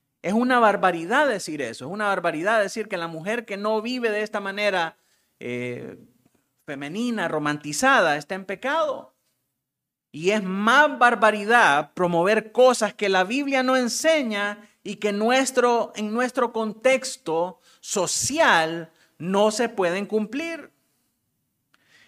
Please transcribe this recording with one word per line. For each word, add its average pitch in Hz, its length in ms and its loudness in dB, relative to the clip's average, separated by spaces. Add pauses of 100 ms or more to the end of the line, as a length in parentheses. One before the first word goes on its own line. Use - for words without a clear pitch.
(220)
es 165 100 -4
una 247 280 2
barbaridad 190 680 2
decir 175 340 -4
eso, 120 260 -10
es 143 40 -10
una 208 160 -6
barbaridad 185 560 0
decir 202 260 -6
que 208 80 -8
la 170 120 -6
mujer 185 360 -6
que 208 120 -10
no 214 260 -2
vive 233 280 -4
de 208 120 -2
esta 214 160 -6
manera, 196 580 -2 (440)
eh, 123 580 -8 (680)
femenina, 175 640 -6
romantizada, 151 880 0
está 190 200 -8
en 190 80 -12
pecado. 277 720 -4 (960)
Y 160 180 0
es 214 140 0
más 233 520 4
barbaridad 214 1000 4
promover 180 580 2
cosas 233 420 4
que 208 140 -2
la 190 160 4
Biblia 262 400 -2
no 262 120 2
enseña 226 920 -2 (160)
y 196 120 -10
que 208 160 -2
nuestro, 240 840 2
en 208 160 -6
nuestro 247 400 -2
contexto 214 1080 -2 (200)
social 170 1120 0 (260)
no 196 320 2
se 226 180 -2
pueden 196 380 -2
cumplir. 285 640 -6 (1400)